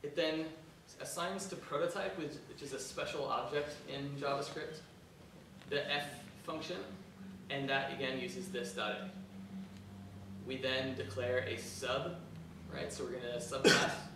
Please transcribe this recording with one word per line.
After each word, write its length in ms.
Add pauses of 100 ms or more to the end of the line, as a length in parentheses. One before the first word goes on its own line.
It 120
then 300 (540)
assigns 480
to 80
prototype, 640
which, 160 (160)
which 120
is 120
a 60
special 460
object 480 (200)
in 160 (120)
JavaScript, 580 (880)
the 220
F 140 (380)
function, 340 (720)
and 200
that 240
again 260
uses 300
this 240
dot 180
A. 180 (1400)
We 100
then 380
declare 440
a 180
sub, 580 (580)
right? 180
So 120
we're 80
gonna 260
subclass. 540 (240)